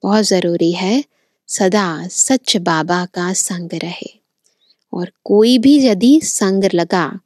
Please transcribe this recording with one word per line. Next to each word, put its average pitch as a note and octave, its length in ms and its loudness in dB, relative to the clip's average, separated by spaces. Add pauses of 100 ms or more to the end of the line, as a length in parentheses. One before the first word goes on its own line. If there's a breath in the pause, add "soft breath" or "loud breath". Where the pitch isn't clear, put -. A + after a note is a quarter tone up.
बहुत G3+ 220 2
ज़रूरी F3 480 0
है F#3+ 320 -2 (440)
सदा F3+ 600 -2
सच - 480 -2
बाबा F3 500 -2
का F3+ 260 -6
संग F3 420 -6
रहे। - 460 -12 (720)
और F3+ 200 -8 (120)
कोई A3+ 340 4
भी C4+ 280 4
यदि A#3 340 4
संग G3 440 -2 (100)
लगा E3+ 520 -2